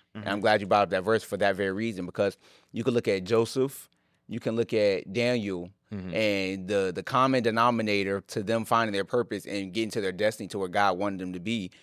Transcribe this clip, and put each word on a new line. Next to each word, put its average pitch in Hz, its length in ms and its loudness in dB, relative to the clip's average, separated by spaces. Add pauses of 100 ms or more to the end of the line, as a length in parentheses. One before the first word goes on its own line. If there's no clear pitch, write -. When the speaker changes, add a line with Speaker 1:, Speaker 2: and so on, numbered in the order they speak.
(140)
Speaker 1:
And 107 120 -12
I'm 98 100 -2
Speaker 2:
Mm-hmm. 104 60 -4
Speaker 1:
glad 107 200 4
you 101 60 -6
brought 104 160 6
up 85 80 0
that 92 120 0
verse 107 200 2
for 101 140 -8
that 98 180 2
very 98 160 0
reason, 98 340 -4
because 98 320 -2 (340)
you 117 120 -4
could 123 100 2
look 117 140 0
at 95 160 0
Joseph, 117 680 0 (400)
you 117 100 -6
can 113 160 -2
look 117 180 0
at 101 380 2
Daniel 101 600 -2 (200)
Speaker 2:
Mm-hmm. 92 220 -8
Speaker 1:
and 98 540 0
the, 98 260 0
the 95 80 -6
common 131 400 2
denominator 107 880 2
to 110 160 -6
them 110 200 0
finding 113 300 2
their 98 100 0
purpose 104 440 -2
and 98 260 -6
getting 110 160 -2
to 110 120 -4
their 95 100 -2
destiny 104 380 -2
to 101 100 -6
where 92 80 -4
God 95 320 2
wanted 98 200 -2
them 92 140 -8
to 90 60 -8
be 101 320 -4 (120)